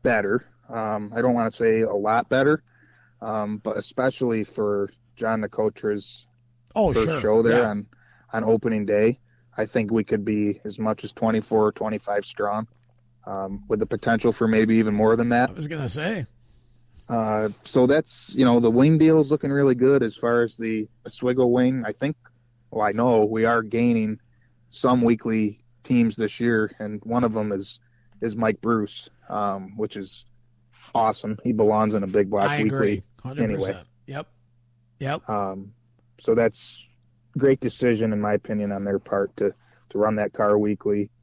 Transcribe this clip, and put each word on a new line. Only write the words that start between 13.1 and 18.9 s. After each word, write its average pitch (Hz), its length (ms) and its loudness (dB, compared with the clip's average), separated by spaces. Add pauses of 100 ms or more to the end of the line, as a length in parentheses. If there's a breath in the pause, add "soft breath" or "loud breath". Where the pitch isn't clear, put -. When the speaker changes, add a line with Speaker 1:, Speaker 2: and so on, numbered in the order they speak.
Speaker 1:
um, 98 420 -10
with 107 120 0
the 110 60 0
potential 117 440 0
for 113 160 -2
maybe 110 300 4
even 107 180 2
more 110 220 4
than 117 140 0
that. 120 200 2
Speaker 2:
I - 20 -16
was 160 140 -10
gonna 147 220 -6
say. 165 380 -6 (840)
Speaker 1:
Uh, 107 400 -2 (160)
so 127 220 4
that's, - 500 -2
you 131 80 4
know, 120 160 6
the 117 100 4
wing 143 280 4